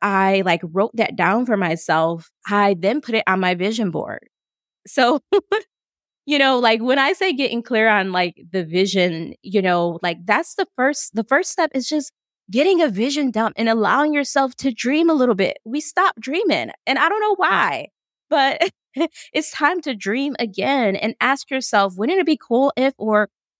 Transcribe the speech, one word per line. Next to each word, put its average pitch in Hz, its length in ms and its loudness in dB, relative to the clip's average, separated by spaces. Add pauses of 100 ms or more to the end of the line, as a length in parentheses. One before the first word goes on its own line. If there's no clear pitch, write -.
I, 196 440 2
like, 170 180 0
wrote 185 340 -2
that 226 200 0
down 202 300 0
for 233 100 0
myself, 165 720 0 (160)
I 202 320 2
then 208 220 0
put 226 160 -4
it 220 100 -2
on 190 140 2
my 180 140 2
vision 202 360 -2
board. - 380 -8 (580)
So, 262 340 2 (120)
<laughs> - 920 -4
you 285 120 2
know, 269 200 4
like, 226 220 4
when 254 180 2
I 277 140 2
say 381 200 -2
getting 247 300 -2
clear 226 260 2
on, 196 240 2
like, 180 240 -2 (160)
the 185 120 -2
vision, 175 800 0
you 196 200 -2
know, 175 400 0
like, 175 220 -4
that's 214 300 -2
the 381 120 -4 (100)
first, 269 380 -2
the 214 100 -2
first 302 260 0
step 320 240 -2
is 262 140 -4
just 302 240 -4 (380)
getting 330 320 2
a 302 60 4
vision 262 420 -2
dump 220 260 -2
and 226 120 0
allowing 240 460 2
yourself 277 420 0
to 269 160 -2
dream 302 380 2
a 320 40 4
little 254 200 2
bit. 190 300 0
We 254 160 -6
stop - 400 0
dreaming, 262 500 -2 (160)
and 269 120 0
I 311 100 2
don't 427 120 -2
know 427 160 0
why, 302 520 -2 (420)
but 277 400 2 (240)
<laughs> 311 140 -2 (240)
it's - 180 -4
time 330 320 -2
to 269 120 -4
dream 247 440 -4
again 226 580 0
and 220 240 -4
ask 262 300 -2
yourself, 202 460 0
"Wouldn't 285 240 0
it 330 60 0
be 311 140 0
cool 262 360 2
if," 269 220 0
or 214 300 0 (320)